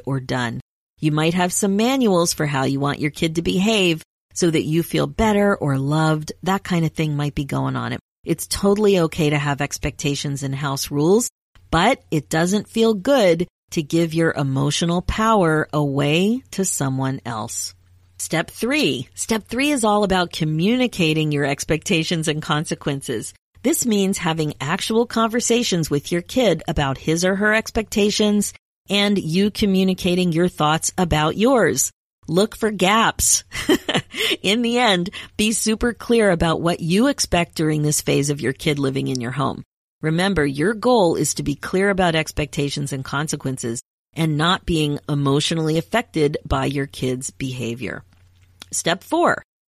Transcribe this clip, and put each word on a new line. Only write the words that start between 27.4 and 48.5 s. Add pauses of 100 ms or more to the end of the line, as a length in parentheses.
expectations (360)
and
you
communicating
your
thoughts
about
yours. (380)
Look
for
gaps. (500)
<laughs>
In
the
end, (260)
be
super
clear
about
what
you
expect
during
this
phase
of
your
kid
living
in
your
home. (380)
Remember,
your
goal
is
to
be
clear
about
expectations
and
consequences (300)
and
not
being
emotionally
affected
by
your
kid's
behavior. (680)